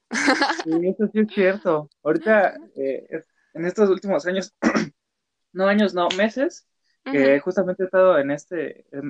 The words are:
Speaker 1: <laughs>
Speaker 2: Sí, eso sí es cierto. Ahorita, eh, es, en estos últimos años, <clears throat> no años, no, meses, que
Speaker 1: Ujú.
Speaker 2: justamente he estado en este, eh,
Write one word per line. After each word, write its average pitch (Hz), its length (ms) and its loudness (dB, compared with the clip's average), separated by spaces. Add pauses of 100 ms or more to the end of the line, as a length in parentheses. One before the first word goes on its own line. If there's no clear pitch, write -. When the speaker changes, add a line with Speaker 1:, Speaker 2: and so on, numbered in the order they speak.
(120)
Speaker 1:
<laughs> - 520 -2
Speaker 2:
Sí, 160 80 -4 (160)
eso 196 260 -2
sí 214 60 0
es 214 140 0
cierto. 185 560 0 (140)
Ahorita, 175 560 2 (160)
eh, 135 340 -6
es, 160 160 -10 (280)
en 165 120 -6
estos 196 240 2
últimos 185 360 -2
años, 185 360 -4
<clears throat> - 920 -6
no 190 140 0
años, 202 260 2
no, 175 180 0
meses, 226 560 -2 (420)
que 139 300 4
Speaker 1:
Ujú. - 20 -10
Speaker 2:
justamente 185 420 -2
he - 40 -4
estado 185 320 4
en 139 120 -2
este, 147 500 -8
eh, 139 280 -14